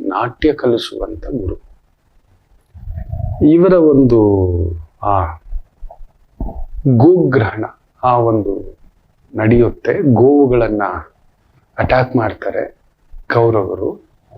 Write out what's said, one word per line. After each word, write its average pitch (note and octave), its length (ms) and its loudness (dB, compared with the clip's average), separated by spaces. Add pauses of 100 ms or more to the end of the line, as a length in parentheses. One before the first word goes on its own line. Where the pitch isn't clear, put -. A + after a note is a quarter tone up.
ನಾಟ್ಯ B2 440 -2
ಕಲಿಸುವಂತ A2 760 -4
ಗುರು. - 380 -8 (1900)
ಇವರ F3 220 4
ಒಂದು B2+ 640 4 (640)
ಆ F#2 340 -2 (1500)
ಗೋಗ್ರಹಣ, B2+ 760 2 (400)
ಆ B2 140 2
ಒಂದು G2+ 600 -2 (580)
ನಡೆಯುತ್ತೆ, A#2+ 800 2
ಗೋವುಗಳನ್ನ A#2+ 680 2 (960)
ಅಟ್ಯಾಕ್ B2+ 380 0
ಮಾಡ್ತಾರೆ - 600 -6 (580)
ಕೌರವರು. G#2+ 720 -2 (340)